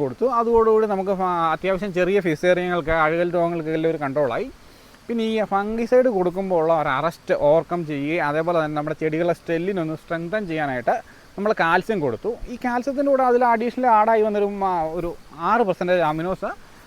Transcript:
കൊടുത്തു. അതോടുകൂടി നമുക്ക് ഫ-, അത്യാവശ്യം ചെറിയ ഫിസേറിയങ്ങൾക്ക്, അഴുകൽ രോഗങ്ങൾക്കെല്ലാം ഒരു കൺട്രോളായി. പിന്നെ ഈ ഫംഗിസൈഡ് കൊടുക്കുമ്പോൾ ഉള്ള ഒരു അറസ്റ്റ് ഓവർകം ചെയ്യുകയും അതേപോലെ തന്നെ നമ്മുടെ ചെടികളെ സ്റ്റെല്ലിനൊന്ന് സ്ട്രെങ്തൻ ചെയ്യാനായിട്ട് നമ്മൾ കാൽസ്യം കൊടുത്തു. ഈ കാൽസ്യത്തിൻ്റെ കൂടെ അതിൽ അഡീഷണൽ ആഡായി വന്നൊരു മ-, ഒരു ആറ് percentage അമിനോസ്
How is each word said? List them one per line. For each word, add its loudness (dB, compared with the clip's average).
കൊടുത്തു. -2
അതോടുകൂടി 4
നമുക്ക് -2
ഫ-, 0
അത്യാവശ്യം -2
ചെറിയ 2
ഫിസേറിയങ്ങൾക്ക്, 0
അഴുകൽ 0
രോഗങ്ങൾക്കെല്ലാം 0
ഒരു -6
കൺട്രോളായി. -2
പിന്നെ -2
ഈ -2
ഫംഗിസൈഡ് 2
കൊടുക്കുമ്പോൾ 0
ഉള്ള 4
ഒരു 0
അറസ്റ്റ് -2
ഓവർകം 2
ചെയ്യുകയും -2
അതേപോലെ 0
തന്നെ -4
നമ്മുടെ -4
ചെടികളെ 0
സ്റ്റെല്ലിനൊന്ന് -4
സ്ട്രെങ്തൻ -6
ചെയ്യാനായിട്ട് -2
നമ്മൾ 0
കാൽസ്യം 0
കൊടുത്തു. -4
ഈ -12
കാൽസ്യത്തിൻ്റെ -2
കൂടെ 4
അതിൽ 4
അഡീഷണൽ 0
ആഡായി 4
വന്നൊരു 0
മ-, -2
ഒരു -4
ആറ് 4
percentage 0
അമിനോസ് -4